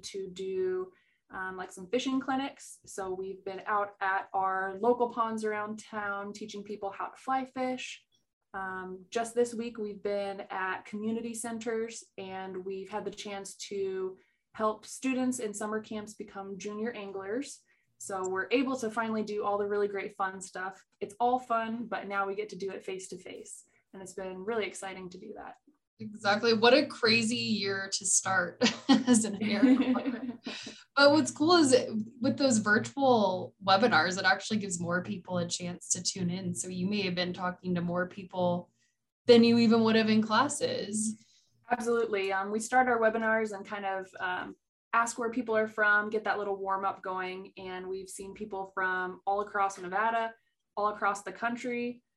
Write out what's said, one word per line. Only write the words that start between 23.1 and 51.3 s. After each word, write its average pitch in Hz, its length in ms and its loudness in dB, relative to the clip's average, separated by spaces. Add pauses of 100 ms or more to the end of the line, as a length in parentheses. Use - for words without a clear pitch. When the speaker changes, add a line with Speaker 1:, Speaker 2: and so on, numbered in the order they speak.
Speaker 1:
face. - 460 -16 (280)
And 190 100 -16
it's 185 120 -16
been 185 300 -10
really 214 220 -2
exciting 185 440 -10
to 185 80 -16
do 214 180 -14
that. - 200 -16 (440)
Speaker 2:
Exactly. 214 540 2
What 233 200 8
a 294 120 8
crazy 226 500 2
year 196 560 -2
to 185 140 -4
start 185 540 0
<laughs> - 280 2
as 233 360 6
an 202 140 -4
AmeriCorps. 247 1040 2
Speaker 1:
<laughs> - 60 -12 (480)
Speaker 2:
But 285 160 10
what's 294 180 4
cool 320 240 4
is 294 180 8
it, 247 180 6 (300)
with 254 160 2
those 262 220 4
virtual 208 960 4 (100)
webinars, 185 540 6
it 190 60 0
actually 190 320 2
gives 190 240 -4
more 175 200 0
people 180 380 -4
a 170 80 0
chance 175 440 -6
to 180 120 -4
tune 175 260 -2
in. 180 280 -4
So - 100 -6
you 185 240 -4
may 208 120 0
have 180 120 0
been 180 180 -2
talking 180 440 -4
to 175 40 0
more 175 280 -2
people 180 600 -2 (600)
than 233 160 12
you 233 140 8
even 226 260 6
would 220 100 6
have 220 160 4
in 220 120 6
classes. 220 920 0 (560)
Speaker 1:
Absolutely. 220 600 0
Um, 196 180 -2
we 220 80 -2
start 254 300 4
our 233 100 4
webinars 220 540 2
and 196 120 -10
kind 202 220 -8
of, 190 220 -4 (100)
um, 185 380 -6 (360)
ask 233 280 2
where 226 100 -2
people 226 260 -2
are 220 120 2
from, 208 420 2
get 214 140 -2
that 202 140 0
little 202 180 -2
warm 190 280 -2
up 190 160 -4
going. 185 580 -6
And 185 280 -10
we've 190 220 -8
seen 196 260 -12
people 190 400 -8
from 185 500 -2
all 202 180 0
across 196 360 0
Nevada, 226 540 0 (440)
all 208 120 2
across 202 340 -2
the - 80 -10